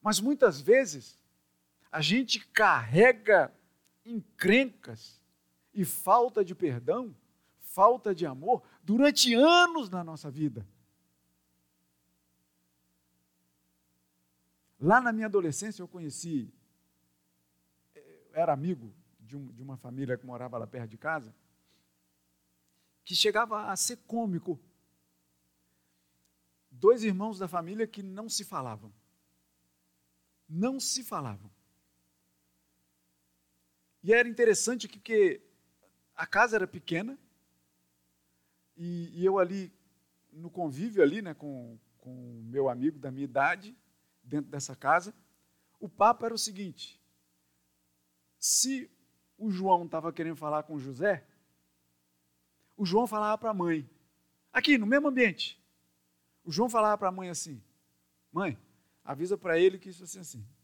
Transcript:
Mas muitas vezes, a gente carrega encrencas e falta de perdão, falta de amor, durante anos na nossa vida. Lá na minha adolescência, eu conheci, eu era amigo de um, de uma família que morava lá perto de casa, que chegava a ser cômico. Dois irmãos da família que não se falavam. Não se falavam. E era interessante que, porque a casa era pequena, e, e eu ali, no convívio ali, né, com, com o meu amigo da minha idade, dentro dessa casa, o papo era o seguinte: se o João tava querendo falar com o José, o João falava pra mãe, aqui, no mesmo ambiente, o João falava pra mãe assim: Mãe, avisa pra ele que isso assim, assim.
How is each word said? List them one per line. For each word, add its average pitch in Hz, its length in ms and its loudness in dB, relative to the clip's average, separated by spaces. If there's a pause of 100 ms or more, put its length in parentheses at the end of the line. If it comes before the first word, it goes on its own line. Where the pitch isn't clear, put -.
Mas 202 180 2
muitas 214 400 4
vezes, 165 640 2 (680)
a 156 100 -6
gente 214 480 0
carrega 185 1040 4 (500)
encrencas 220 1200 -2 (500)
e 196 120 -2
falta 220 600 2
de 175 100 -8
perdão, 156 600 -4 (460)
falta 214 540 4
de 170 120 -4
amor, 151 360 -2 (200)
durante 254 520 4
anos 330 540 6
na 180 140 -6
nossa 160 280 -12
vida. 123 360 -4 (4000)
Lá 196 200 6
na 240 120 -2
minha 220 140 -4
adolescência, 196 560 -4
eu 170 60 -16
conheci, 156 640 -10 (1400)
eu - 380 -20
era 160 200 0
amigo 135 420 -4 (260)
de 113 160 -20
um, 135 160 -16
de 117 100 -20
uma 135 140 -14
família 127 400 -6
que 117 80 -14
morava 123 320 -12
lá 113 100 -8
perto 117 240 -12
de 110 80 -20
casa, 147 360 -8 (1700)
que 180 120 -6
chegava 214 560 0
a 185 40 -4
ser 240 200 -4 (100)
cômico. 190 540 -4 (2000)
Dois 202 320 4
irmãos 208 360 -2
da 185 100 -6
família 185 380 -6
que 208 160 -14
não 196 260 -14
se 214 160 -6
falavam. 110 480 -10 (1600)
Não 220 300 -4
se 262 240 -6
falavam. 113 480 -10 (2500)
E 180 100 2
era 240 160 6
interessante 226 580 0
que, - 120 -18
porque 208 440 2 (720)
a 165 120 -6
casa 220 300 2
era 190 100 0
pequena, 190 520 -8 (1600)
e, 170 420 -10
e 180 60 -2
eu 190 140 4
ali, 185 340 -2 (580)
no 165 200 -18
convívio 175 520 -2
ali, 156 180 4
né, 175 140 -12
com, 123 440 -16 (180)
com - 140 -20
o 120 340 -18
meu 131 240 0
amigo 135 300 -2
da 135 120 -10
minha 135 140 -8
idade, 170 520 -2 (460)
dentro 135 280 -8
dessa 139 260 -10
casa, 175 380 0 (680)
o 208 80 -14
papo 226 380 2
era 226 80 -6
o 220 40 -8
seguinte: 196 600 -10 (1400)
se - 520 -2 (480)
o 214 120 -6
João 180 380 0
tava 160 240 -6
querendo 160 240 -8
falar 151 280 -4
com 156 100 -14
o 147 40 -8
José, 139 480 -4 (1500)
o 202 100 -4
João 208 200 2
falava 214 300 -2
pra 220 160 -4
mãe, 170 360 -4 (640)
aqui, 269 260 2
no 208 80 -2
mesmo 285 220 2
ambiente, 247 520 -2 (840)
o 170 80 -12
João 214 160 0
falava 214 280 2
pra 202 140 -2
mãe 185 200 -10
assim: 156 300 -10 (720)
Mãe, 160 260 -4 (460)
avisa 165 340 -6
pra 170 220 0
ele 185 200 6
que 190 100 -18
isso 180 160 -20
assim, 185 160 -16
assim. 123 260 -16 (180)